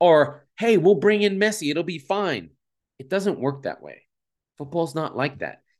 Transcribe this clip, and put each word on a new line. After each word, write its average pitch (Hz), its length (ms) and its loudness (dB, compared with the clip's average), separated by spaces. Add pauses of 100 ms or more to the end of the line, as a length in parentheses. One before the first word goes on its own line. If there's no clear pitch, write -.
Or, 156 480 4 (100)
"Hey, 226 180 2
we'll 180 200 6
bring 208 260 2
in 196 160 0
Messi, 208 320 -2
it'll 160 140 -2
be 160 160 -10
fine." 151 500 -4 (480)
It 135 100 -18
doesn't 190 320 -2
work 135 220 -4
that - 200 -8
way. 71 200 -20 (560)
Football's 151 360 -6
not 156 220 -6
like 139 220 -4
that. - 240 -12 (180)